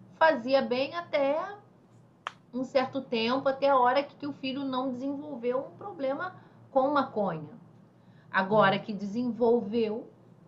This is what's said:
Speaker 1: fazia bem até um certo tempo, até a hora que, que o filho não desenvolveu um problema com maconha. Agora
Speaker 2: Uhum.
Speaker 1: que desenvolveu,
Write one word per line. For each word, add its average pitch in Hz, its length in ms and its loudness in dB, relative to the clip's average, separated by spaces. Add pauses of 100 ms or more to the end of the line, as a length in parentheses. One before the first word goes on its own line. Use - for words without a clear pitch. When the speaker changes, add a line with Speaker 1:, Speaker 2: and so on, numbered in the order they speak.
(160)
Speaker 1:
fazia 269 460 4
bem 254 340 -2
até 302 420 0 (1160)
um 247 100 -4
certo 262 380 0
tempo, 247 480 -2
até 269 200 2
a 277 80 6
hora 254 260 4
que, - 120 -16
que 294 120 -10
o 285 60 -6
filho 269 300 -6
não 262 280 -2
desenvolveu 262 680 -4
um - 180 -10
problema 302 580 -6 (360)
com 269 200 4
maconha. 202 680 -2 (720)
Agora 190 460 4
Speaker 2:
Uhum. 196 40 -6
Speaker 1:
que 220 120 -10
desenvolveu, 226 1160 0 (380)